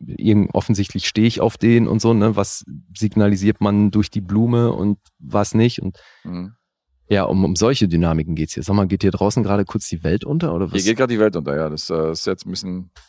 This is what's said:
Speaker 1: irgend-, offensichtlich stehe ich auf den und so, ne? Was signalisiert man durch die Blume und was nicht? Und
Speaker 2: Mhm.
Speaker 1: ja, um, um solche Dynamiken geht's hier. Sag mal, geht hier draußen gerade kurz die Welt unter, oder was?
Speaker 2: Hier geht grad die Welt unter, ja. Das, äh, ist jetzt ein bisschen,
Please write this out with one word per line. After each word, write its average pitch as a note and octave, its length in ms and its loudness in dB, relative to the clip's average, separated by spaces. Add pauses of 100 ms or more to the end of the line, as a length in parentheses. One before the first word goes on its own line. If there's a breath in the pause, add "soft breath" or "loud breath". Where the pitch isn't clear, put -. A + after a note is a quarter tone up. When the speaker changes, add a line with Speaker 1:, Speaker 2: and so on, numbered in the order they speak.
Speaker 1:
irgend-, - 540 2
offensichtlich G2 520 -2
stehe G#2+ 200 2
ich - 160 0
auf - 160 0
den A#2 280 4
und G#2+ 140 0
so, A2+ 140 4
ne? G#2+ 220 2
Was - 280 -4 (320)
signalisiert G#2 640 2
man G#2 300 2
durch G#2 200 0
die G#2 120 -4
Blume A#2 500 2
und G2+ 260 -2 (200)
was G#2 360 -2
nicht? A2+ 280 2
Und F#2 160 -8 (260 soft breath)
Speaker 2:
Mhm. F2+ 300 -10 (520)
Speaker 1:
ja, G2+ 180 2
um, F#2 200 2
um E2+ 100 2
solche A2 320 2
Dynamiken E2 480 0
geht's D#2 200 -4
hier. - 80 -8
Sag F#2+ 140 -2
mal, G2+ 100 4
geht F#2 160 -2
hier G2 80 4
draußen G#2 320 0
gerade G2+ 240 0
kurz - 220 -6
die E2 160 -8
Welt E2+ 200 0
unter, D#3+ 300 -2
oder F2 180 -4
was? G2 80 -2
Speaker 2:
Hier G2 120 2
geht A2+ 40 0
grad B2+ 140 0
die A#2 80 -2
Welt G#2+ 180 2
unter, C#2 180 -4
ja. D#2 140 -2
Das, D2+ 220 -8
äh, D#2+ 220 0
ist - 140 -6
jetzt F#2+ 200 -6
ein F#2+ 40 -10
bisschen, F#2 400 -8 (180 soft breath)